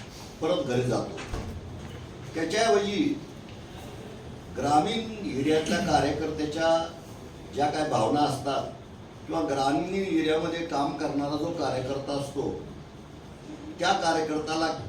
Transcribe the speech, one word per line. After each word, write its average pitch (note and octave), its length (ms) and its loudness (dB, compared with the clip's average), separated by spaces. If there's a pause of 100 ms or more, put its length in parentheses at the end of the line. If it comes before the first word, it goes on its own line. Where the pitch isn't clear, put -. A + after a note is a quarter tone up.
(400)
परत D#3+ 240 2
घरी B2 180 2
जातो. G#2 380 0 (1120)
त्याच्याऐवजी G3+ 840 4 (1400)
ग्रामीण G#3+ 840 2
एरियातल्या D#3 400 4
कार्यकर्त्याच्या D3+ 1080 2 (680)
ज्या C#3+ 120 2
काय D3+ 220 0
भावना C#3 320 4
असतात C#3 500 0 (560)
किंवा D#3+ 160 0
ग्रामीण D#3+ 520 2
एरियामध्ये E3 720 2
काम C#3+ 300 0
करणारा C#3+ 400 0
जो E3 140 0
कार्यकर्ता C3+ 640 -2
असतो C3+ 500 -2 (1160)
त्या F3+ 140 4
कार्यकर्त्याला D#3 760 2 (220)